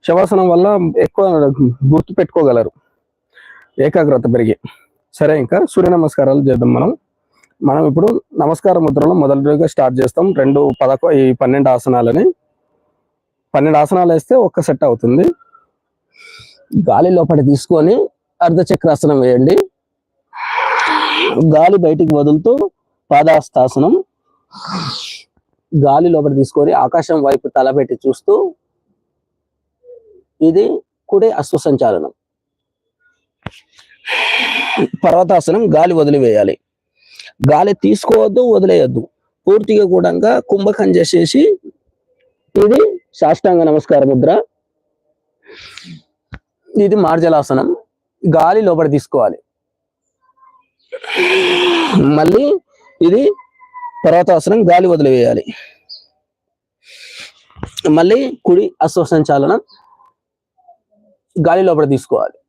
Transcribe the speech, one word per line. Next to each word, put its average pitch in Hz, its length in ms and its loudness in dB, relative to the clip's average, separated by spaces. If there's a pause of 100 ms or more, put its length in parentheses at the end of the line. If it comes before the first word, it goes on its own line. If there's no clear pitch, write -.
శవాసనం 185 460 0
వల్ల 175 140 2 (380)
ఎక్కువ 196 220 -2 (640)
గుర్తు 165 260 0
పెట్టుకోగలరు, 139 520 0 (1120)
ఏకాగ్రత 147 500 0
పెరిగి. 113 220 0 (640)
సరే, 156 240 0
ఇంకా 160 160 -4 (140)
సూర్య 180 240 0
నమస్కారాలు 143 520 0
చేద్దాం 123 280 0
మనం. 156 140 -2 (800)
మనం 147 220 0
ఇప్పుడు 165 180 0 (340)
నమస్కార 170 340 0 (100)
ముద్రలో 147 360 0
మొదటిగా 143 500 0
స్టార్ట్ 131 280 -2
చేస్తాం. 165 260 -2 (140)
రెండు 139 200 0 (200)
పదకొ, 135 260 -2 (140)
ఈ - 20 2 (200)
పన్నెండు 135 320 0
ఆసనాలని. 123 500 -2 (1300)
పన్నెండు 151 280 2
ఆసనాలు 175 320 0
వేస్తే 165 200 -2 (120)
ఒక్క 175 200 -4
సెట్ 151 220 -2
అవుతుంది. 120 380 0 (1600)
గాలి 135 300 2
లోపల 156 220 2 (100)
తీసుకొని 160 440 0 (520)
అర్ధచక్రాసనం 160 800 0
వేయండి. 127 320 2 (2000)
గాలి 175 320 4
బయటికి 156 320 0
వదులుతూ 156 360 0 (580)
పాదాస్తాసనం. 151 840 2 (1800)
గాలి 147 420 2
లోపల 147 260 0
తీసుకొని 147 320 0 (120)
ఆకాశం 160 340 -2 (100)
వైపు 143 180 -2 (100)
తలపెట్టి 131 480 -2
చూస్తూ 240 300 -2 (2000)
ఇది 330 240 2 (460)
కుడి 220 180 2 (120)
అశ్వ - 260 -4
సంచాలనం. 107 460 -2 (3000)
పర్వతాసనం, 175 580 0 (120)
గాలి 170 240 2
వదిలివేయాలి. 123 560 2 (960)
గాలి 175 220 2 (120)
తీసుకోవద్దు, 214 580 0 (120)
వదిలేయద్దు. 170 480 0 (440)
పూర్తిగా 208 380 2 (100)
కూడా 180 380 0 (180)
కుంభకం 196 460 0
చేసేసి 262 460 0 (1120)
ఇది 214 260 2 (400)
సాష్టాంగ 170 500 0
నమస్కార 147 400 0
ముద్ర. 135 200 0 (2500)
ఇది 202 120 2 (100)
మార్జలాసనం, 160 600 0 (540)
గాలి 165 460 2
లోపల 160 180 0 (100)
తీసుకోవాలి. 117 420 -2 (2750)
మళ్ళీ 220 260 2 (560)
ఇది 403 220 2 (840)
పర్వతాసనం, 175 540 2 (120)
గాలి 180 220 4
వదిలివేయాలి. 131 520 0 (2500)
మళ్ళీ 185 220 2 (280)
కుడి 185 180 2 (200)
అశ్వ 160 280 -2
సంచాలనం. 151 480 0 (1800)
గాలి 170 320 0
లోపల 156 260 0
తీసుకోవాలి. - 420 -6 (120)